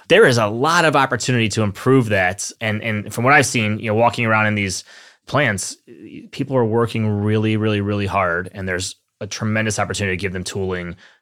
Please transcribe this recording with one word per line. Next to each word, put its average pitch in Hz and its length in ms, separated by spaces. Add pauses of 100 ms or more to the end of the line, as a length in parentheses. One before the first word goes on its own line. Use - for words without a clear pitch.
there 185 180
is 120 100
a 110 80
lot 151 400
of 147 100
opportunity 127 540
to 110 140
improve 117 460
that. 95 420 (100)
And, 107 220
and 107 280
from 117 120
what 135 100
I've 147 140
seen, 107 320
you 110 80
know, 107 80
walking 113 320
around 107 180
in 104 80
these 98 300 (420)
plants, 117 500 (560)
people 135 240
are 120 100
working 113 420
really, 107 500
really, 107 240
really 101 240
hard, 92 480
and 95 140
there's 92 280 (240)
a 107 60
tremendous 110 540
opportunity 98 360
to 85 60
give 92 120
them 92 100
tooling 90 520 (260)